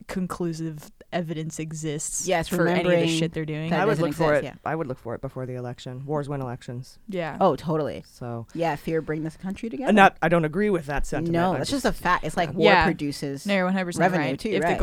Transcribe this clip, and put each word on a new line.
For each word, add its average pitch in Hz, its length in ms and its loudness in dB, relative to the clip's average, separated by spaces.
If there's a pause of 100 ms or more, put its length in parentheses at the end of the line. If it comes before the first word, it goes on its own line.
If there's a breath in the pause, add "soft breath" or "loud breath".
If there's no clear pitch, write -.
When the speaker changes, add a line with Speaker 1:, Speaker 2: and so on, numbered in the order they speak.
Speaker 1:
conclusive 165 840 -4 (220)
evidence 165 460 -4
exists 156 720 -6
Speaker 2:
Yes, 170 200 2
Speaker 1:
for 170 200 2
any 175 120 2
of 170 40 2
the 175 60 4
Speaker 2:
remembering 165 280 4
Speaker 1:
shit 160 140 0
they're 156 120 -4
doing. 156 260 -4
Speaker 2:
that 170 100 2
Speaker 3:
I 190 60 4
would 220 60 4
Speaker 2:
doesn't 165 140 2
Speaker 3:
look 147 80 0
for 156 200 4
Speaker 2:
exist, 135 200 0
Speaker 3:
it. - 100 -18
Speaker 2:
yeah. - 60 -2
Speaker 3:
I 151 40 0
would 160 120 -2
look 127 120 -6
for 117 160 -8
it - 60 -8
before 131 260 -8
the 127 80 -8
election. 123 500 -10
Wars 143 240 -4
win 143 120 -4
elections. 123 580 -10 (100)
Speaker 1:
Yeah. 170 320 -4
Speaker 2:
Oh, 190 160 4
totally. 147 560 -2
Speaker 3:
So 120 420 -10
Speaker 2:
Yeah, 160 220 -2
fear 160 240 -2
bring 156 240 -6
this 156 120 -8
country 196 340 -8
together. 135 180 -6
Speaker 3:
Uh, 185 40 6
not, 196 280 8
I 160 80 2
don't 170 160 4
agree 190 260 0
with 160 160 0
that 143 200 -2
sentiment. 160 260 -2
Speaker 2:
No, 170 220 2
Speaker 3:
I 135 40 -2
Speaker 2:
that's 151 120 -4
Speaker 3:
just 269 140 -2
Speaker 2:
just 202 140 0
a - 40 -14
fact. 175 220 2
It's 156 120 -4
like 170 180 0
war 165 120 4
Speaker 1:
Yeah. 185 180 8
Speaker 2:
produces 143 600 -4
Speaker 1:
No, 202 80 2
you're 185 100 2
one 180 80 2
hundred 190 140 0
percent 170 260 2
Speaker 2:
revenue 160 200 0
Speaker 1:
right. - 60 -4
Speaker 2:
too, 220 120 -4
Speaker 1:
If 190 140 2
Speaker 2:
right? 170 100 2
Speaker 1:
the - 80 -4